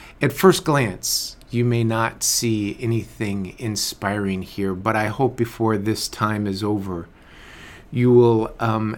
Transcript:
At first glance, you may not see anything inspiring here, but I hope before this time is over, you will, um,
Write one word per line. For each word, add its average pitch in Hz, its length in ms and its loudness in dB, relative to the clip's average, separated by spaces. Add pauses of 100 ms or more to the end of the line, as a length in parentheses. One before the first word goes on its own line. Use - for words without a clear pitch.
(220)
At 131 100 2
first - 320 4
glance, - 720 -2 (140)
you 120 120 0
may 117 220 2
not 113 380 -2
see 107 580 0
anything 104 800 -4
inspiring 101 840 -4
here, 98 340 -4
but 107 220 -2
I 107 120 0
hope 123 280 0
before 113 400 0
this 107 320 -2
time 107 380 -2
is 98 180 -4
over, 95 420 -2 (840)
you 123 200 4
will, 117 480 6
um, 110 400 -2